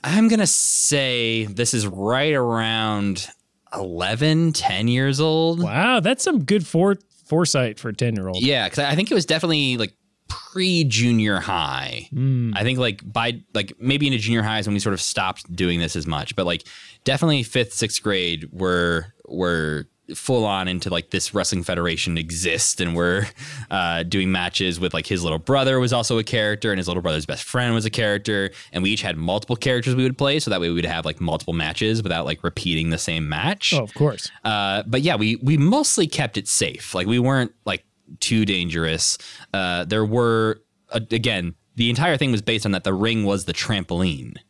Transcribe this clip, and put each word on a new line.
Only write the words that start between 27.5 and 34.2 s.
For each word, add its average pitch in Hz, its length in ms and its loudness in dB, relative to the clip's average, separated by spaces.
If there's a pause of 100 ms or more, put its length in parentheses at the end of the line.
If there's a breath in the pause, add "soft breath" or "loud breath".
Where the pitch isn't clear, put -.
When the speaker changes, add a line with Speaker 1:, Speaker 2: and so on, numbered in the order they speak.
Speaker 1:
was 110 120 0
a 110 40 0
character, 104 600 0 (220 loud breath)
and 90 120 -2
we 98 80 2
each 110 100 -2
had 87 160 -4
multiple 98 400 -2
characters 123 380 0
we 127 80 2
would 127 140 0
play, 143 220 2
so 131 100 -4
that 95 120 0
way 85 80 0
we 85 60 0
would 85 100 0
have, 82 200 -4
like, 78 140 -6
multiple 82 340 -2
matches 107 480 0
without, 85 240 -2
like, 76 180 -4
repeating 82 460 -2
the 82 80 0
same 80 300 -4
match. 117 480 -2
Speaker 2:
Oh, 131 80 2
of 107 100 -10
course. 139 380 -2 (140 loud breath)